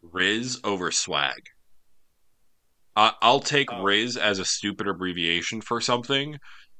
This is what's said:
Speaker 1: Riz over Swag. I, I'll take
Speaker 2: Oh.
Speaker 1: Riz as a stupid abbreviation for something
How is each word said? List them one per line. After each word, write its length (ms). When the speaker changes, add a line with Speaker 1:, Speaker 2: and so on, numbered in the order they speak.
Speaker 1:
Riz 600
over 280
Swag. 500
I, 160
I'll 180
take 320
Speaker 2:
Oh. 100
Speaker 1:
Riz 340
as 220
a 60
stupid 440
abbreviation 720
for 180
something 580